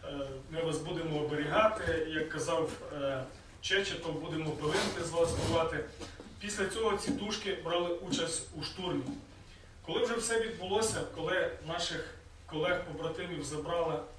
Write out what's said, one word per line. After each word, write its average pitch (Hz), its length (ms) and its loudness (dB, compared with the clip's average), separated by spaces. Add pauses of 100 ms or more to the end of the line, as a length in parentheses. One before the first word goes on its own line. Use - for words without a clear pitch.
е, 160 40 -6 (420)
ми 165 120 -2
вас 156 160 2
будемо 160 420 -2
оберігати», 156 880 4
як 156 180 0
казав, 160 420 0 (320)
е, 131 220 0 (360)
Чечетов, 170 600 2
«будемо 156 300 0
пилинки 180 540 2
з 156 60 -2
вас 170 180 6
здувати». 160 560 2 (560)
Після 202 260 0
цього 220 300 4
ці - 140 0
тушки 202 540 0
брали 175 300 2
участь - 540 -2 (120)
у - 20 -4
штурмі. 175 400 -2 (840)
Коли - 180 4
вже 233 100 2
все 226 260 2
відбулося, 196 600 2 (140)
коли 180 360 2 (160)
наших 160 480 -4 (320)
колег-побратимів 160 1000 -2
забрала 156 580 0 (160)